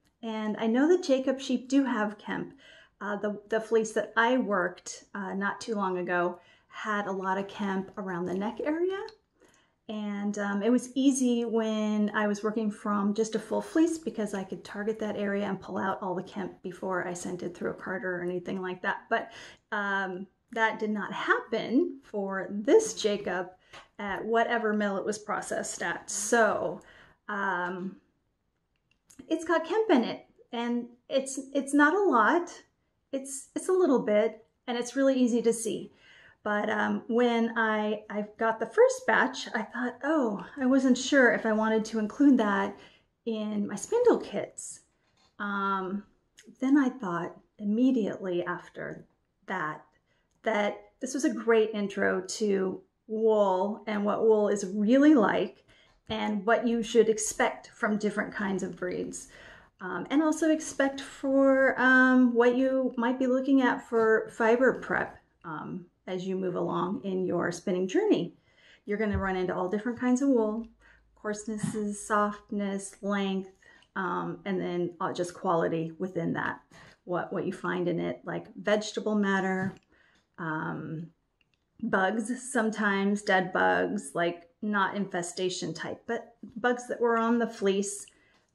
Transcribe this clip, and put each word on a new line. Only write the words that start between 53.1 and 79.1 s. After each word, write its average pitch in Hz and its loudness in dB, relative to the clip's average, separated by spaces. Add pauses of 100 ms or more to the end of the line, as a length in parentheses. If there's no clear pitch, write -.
and 208 -2
what - 0
wool 214 6
is 202 0
really 220 6
like - 2 (420)
and 214 -4
what 233 4
you 233 0
should 220 4
expect - -2
from 214 -2
different 202 -4
kinds 196 -4
of 180 -8
breeds. 180 -8 (540)
Um, 180 -6
and 294 2
also 311 2
expect 277 0
for, 269 2
um, 254 6
what 240 6
you 262 2
might 254 0
be 262 2
looking 262 4
at 254 2
for 220 4
fiber 240 4
prep, - -4 (260)
um, 156 -10 (220)
as 185 -6
you 190 -2
move 185 -2
along 175 -2
in 185 -2
your 180 -2
spinning 185 -2
journey. 311 2 (500)
You're 208 -4
gonna 202 0
run 190 0
into 185 -2
all 185 -2
different 220 -4
kinds 247 2
of 277 2
wool, 226 2 (480)
coarsenesses, 208 -6
softness, 202 -2
length, 196 -2 (420)
um, 180 -4
and 185 -2
then, 175 -4
uh, 170 -2
just 175 -4
quality 165 0
within 175 -4
that. - -6 (440)
What, 175 -4
what 180 -4
you 190 -4
find 180 -4
in 170 -2
it, 175 -6
like 170 -10
vegetable 208 -2